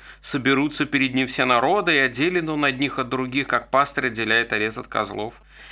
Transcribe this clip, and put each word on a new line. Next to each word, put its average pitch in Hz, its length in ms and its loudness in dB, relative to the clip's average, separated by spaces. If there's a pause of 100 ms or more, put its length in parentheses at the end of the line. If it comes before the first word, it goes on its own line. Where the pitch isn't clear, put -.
(200)
соберутся 139 640 0
перед 131 300 0
Ним 131 140 2
все 127 180 0
народы, 156 480 4
и 143 40 4
отделит 147 480 0
Он 151 200 0
одних 135 320 -2
от 127 100 -4
других, 127 400 -2
как 123 220 -2
пастырь 135 380 2
отделяет 113 440 0
овец 107 240 -2
от 113 120 -12
козлов, 104 520 -6 (300)